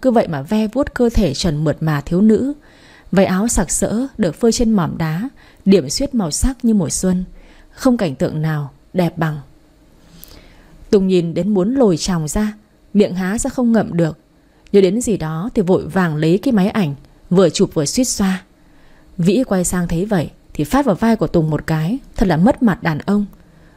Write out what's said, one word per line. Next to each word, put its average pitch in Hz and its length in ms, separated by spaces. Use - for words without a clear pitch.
cứ 262 80
vậy 220 180
mà 143 140
ve 214 240
vuốt 269 280
cơ 240 140
thể 208 260
trần 156 300
mượt 151 160
mà 156 200
thiếu 170 200
nữ. 220 320
Váy 185 140
áo 190 220
sặc 208 220
sỡ 226 360
được 196 160
phơi 226 180
trên 226 200
mỏm 160 260
đá, 165 300
điểm 190 260
xuyết - 240
màu 190 160
sắc - 340
như 226 100
mùa 196 140
xuân. 185 360
Không 247 260
cảnh 175 180
tượng 156 280
nào 151 280
đẹp 170 260
bằng. 156 200
Tùng 190 180
nhìn 170 260
đến 175 140
muốn 208 260
lồi 220 220
tròng 160 320
ra, 214 240
miệng 196 200
há 185 240
ra 262 120
không 247 220
ngậm 196 240
được. 160 220
Nhớ 202 80
đến 190 200
gì 233 160
đó 160 380
thì 226 80
vội 175 240
vàng 165 300
lấy 160 220
cái 262 140
máy 196 160
ảnh, 170 260
vừa 180 200
chụp 165 240
vừa 156 100
suýt 247 200
xoa. 190 380
Vĩ 202 280
quay 185 180
sang 175 240
thấy 170 160
vậy 175 260
thì 151 120
phát 277 220
vào 202 80
vai 226 220
của 175 100
Tùng 156 240
một 147 160
cái, 165 320
thật 196 120
là 165 80
mất 196 260
mặt 214 200
đàn 160 160
ông. 202 280